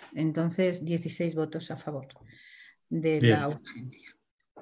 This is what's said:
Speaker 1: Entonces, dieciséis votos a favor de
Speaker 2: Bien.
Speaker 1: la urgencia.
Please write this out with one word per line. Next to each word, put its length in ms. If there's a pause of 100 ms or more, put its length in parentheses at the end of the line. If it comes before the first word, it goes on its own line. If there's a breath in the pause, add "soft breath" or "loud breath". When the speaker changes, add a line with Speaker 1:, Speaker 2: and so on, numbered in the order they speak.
(140)
Speaker 1:
Entonces, 720
dieciséis 480
votos 380
a 40
favor 320 (800 soft breath)
de 320
Speaker 2:
Bien. 200
Speaker 1:
la 80
urgencia. 680 (460)